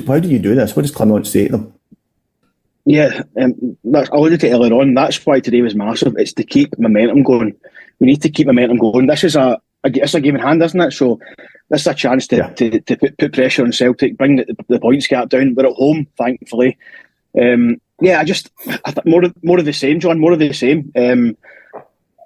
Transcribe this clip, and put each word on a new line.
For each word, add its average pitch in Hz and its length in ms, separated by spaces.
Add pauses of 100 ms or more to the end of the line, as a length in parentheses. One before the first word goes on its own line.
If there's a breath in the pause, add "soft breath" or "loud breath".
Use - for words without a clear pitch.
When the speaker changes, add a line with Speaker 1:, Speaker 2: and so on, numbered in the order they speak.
Speaker 1:
how 139 140
do 180 100
you 131 100
do 98 160
this? 120 200
What 156 80
does 143 80
Clement 107 360
say 101 200
to - 60
them? 107 200 (1120)
Speaker 2:
Yeah, 147 360 (200)
um, 123 420
that's, 135 280
I - 40
alluded 160 260
to 156 60
it 120 60
earlier 117 200
on. 135 200
That's 135 320
why 139 140
today 120 220
was 113 140
massive. 110 420
It's - 160
to - 100
keep - 340
momentum 117 460
going. 117 320 (440 loud breath)
We 127 80
need 147 140
to 156 80
keep 151 180
momentum 123 300
going. 117 300
This 147 160
is 156 120
a, 131 240 (240)
a, 143 60
it's 135 240
a 165 80
game 143 140
in 123 60
hand, 151 200
isn't 170 180
it? 151 120
So 123 280 (500 loud breath)
this - 120
is - 60
a 160 80
chance 127 320
to, 127 100
Speaker 1:
Yeah. 165 120
Speaker 2:
to, 113 320
to - 160
put, - 200
put - 160
pressure 131 300
on 120 80
Celtic, 123 460
bring 139 180
the, 127 100 (220)
the 117 120
points 131 280
gap 123 220
down. 131 260
We're 131 120
at 123 80
home, 147 300 (120)
thankfully. 123 600 (640 loud breath)
Um, 120 400 (200)
yeah, 180 180
I 151 40
just, - 280 (160)
I - 240
th-, - 140
more 170 180
of, 175 100 (100)
more 175 140
of 165 80
the 147 80
same, 147 260
John, 165 200
more 165 140
of 165 60
the 147 140
same. 147 420
Um, 123 400 (920 loud breath)